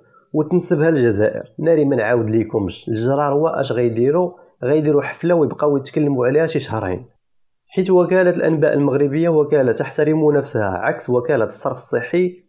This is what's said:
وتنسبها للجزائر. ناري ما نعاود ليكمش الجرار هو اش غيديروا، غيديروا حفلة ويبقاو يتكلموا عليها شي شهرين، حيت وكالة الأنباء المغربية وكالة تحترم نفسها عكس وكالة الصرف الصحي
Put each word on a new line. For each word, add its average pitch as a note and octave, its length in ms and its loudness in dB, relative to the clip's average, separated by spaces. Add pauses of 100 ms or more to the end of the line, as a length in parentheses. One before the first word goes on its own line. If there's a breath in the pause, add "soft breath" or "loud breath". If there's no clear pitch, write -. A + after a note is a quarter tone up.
(320 soft breath)
وتنسبها D#3+ 580 0
للجزائر. A#2 520 0 (160)
ناري D#3 260 2
ما C#3 120 2
نعاود A2+ 340 0
ليكمش A2 580 -2
الجرار C#3 460 0
هو D#3 140 2
اش B2+ 240 -4
غيديروا، B2 580 0 (340 loud breath)
غيديروا D3 380 2
حفلة E3 320 -2
ويبقاو D3+ 420 0
يتكلموا C3+ 500 -2
عليها D3+ 200 2
شي D3+ 120 -4
شهرين، G2 480 -6 (600)
حيت F#3 240 -4
وكالة F3+ 400 4
الأنباء D#3+ 440 0
المغربية C#3+ 540 0
وكالة D3 440 2
تحترم D3+ 600 0
نفسها A2 460 -2
عكس B2+ 320 -4
وكالة B2 340 0
الصرف - 320 -6
الصحي F3 720 -4